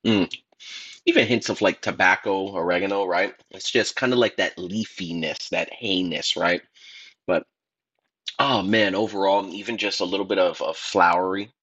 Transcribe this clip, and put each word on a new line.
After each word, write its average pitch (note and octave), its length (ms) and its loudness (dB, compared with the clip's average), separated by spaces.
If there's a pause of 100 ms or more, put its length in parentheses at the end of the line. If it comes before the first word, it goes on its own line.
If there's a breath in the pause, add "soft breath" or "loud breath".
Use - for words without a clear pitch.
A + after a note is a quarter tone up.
Mm. G2+ 280 2 (720 loud breath)
Even E4+ 200 6
hints A2+ 240 0
of, G2+ 120 -2
like, F#2+ 200 2
tobacco, G2 720 2
oregano, F#2 520 0
right? F2+ 280 0 (160)
It's - 200 -8
just - 260 0
kinda B2+ 200 0
like A2+ 220 2
that F2+ 200 -2
leafiness, F2 920 -6
that E2 220 -4
hayness, F#2 640 -2
right? F2 260 0 (640 loud breath)
But, - 200 0 (920)
oh, C3 220 2
man, G2+ 320 2
overall, G2 600 0
even G#2 240 -8
just G2+ 220 -2
a F#2+ 60 0
little F#2+ 200 -2
bit F#2+ 120 0
of, F2 240 2
of - 140 -4
flowery F#2+ 760 0 (100)